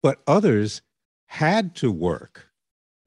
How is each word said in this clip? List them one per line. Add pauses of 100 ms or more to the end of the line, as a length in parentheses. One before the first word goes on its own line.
but
others (460)
had
to
work. (600)